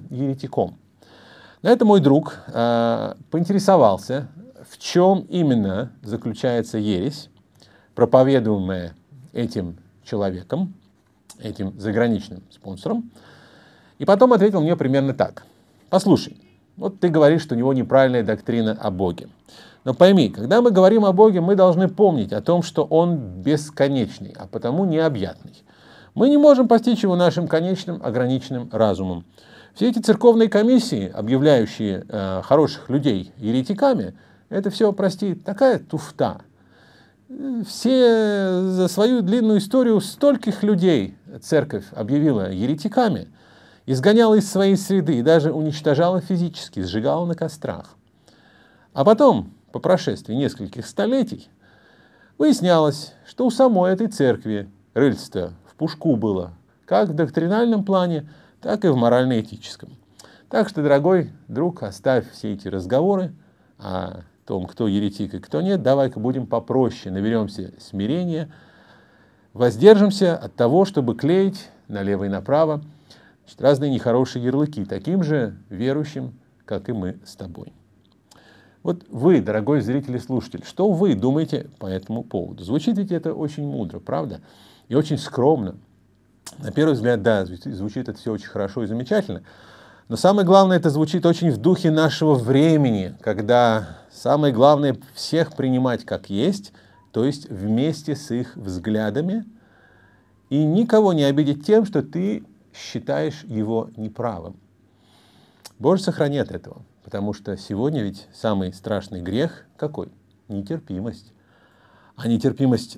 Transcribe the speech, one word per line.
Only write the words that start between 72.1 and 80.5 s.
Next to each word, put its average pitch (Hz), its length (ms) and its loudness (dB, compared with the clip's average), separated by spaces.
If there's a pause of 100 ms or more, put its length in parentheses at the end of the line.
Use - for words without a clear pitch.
и 101 60 -4
направо, 147 520 0 (640)
значит, - 180 -20
разные 139 300 2
нехорошие 123 540 -2
ярлыки 135 400 -2
таким 151 380 -4
же 139 340 -2 (120)
верующим, 131 640 -6 (320)
как 101 220 -8
и 123 60 -6
мы 92 320 -8
с - 100 -20
тобой». - 380 -16 (1120)
Вот 175 260 -6
вы, 135 320 4
дорогой 107 400 -2
зритель 127 340 -4
и 120 40 -4
слушатель, - 440 -8